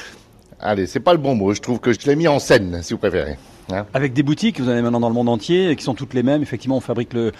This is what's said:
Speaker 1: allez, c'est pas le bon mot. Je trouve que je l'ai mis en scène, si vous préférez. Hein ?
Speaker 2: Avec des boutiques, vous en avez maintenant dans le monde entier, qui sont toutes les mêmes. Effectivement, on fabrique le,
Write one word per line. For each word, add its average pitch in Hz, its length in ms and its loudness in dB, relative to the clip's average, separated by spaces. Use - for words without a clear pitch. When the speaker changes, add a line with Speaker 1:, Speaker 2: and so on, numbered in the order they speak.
Speaker 1:
allez, 98 280 -2
c'est - 120 -4
pas 175 140 4
le 165 60 2
bon 135 160 0
mot. 101 180 2
Je - 80 -6
trouve 120 180 -4
que 120 140 2
je 98 140 -4
l'ai 143 80 4
mis 165 120 2
en 143 120 4
scène, 95 420 2
si 113 120 -6
vous 104 60 -4
préférez. 78 380 -2
Hein ? 101 220 -4
Speaker 2:
Avec 135 180 0
des 139 120 0
boutiques, 156 360 0
vous 127 80 0
en 123 60 2
avez 120 80 2
maintenant 120 180 2
dans 117 80 0
le 113 80 0
monde 120 140 2
entier, 165 480 2
qui - 80 -10
sont 135 80 -2
toutes 120 200 -10
les 127 80 0
mêmes. 143 200 2
Effectivement, 131 340 -4
on 123 60 -2
fabrique 120 320 -4
le, 117 260 0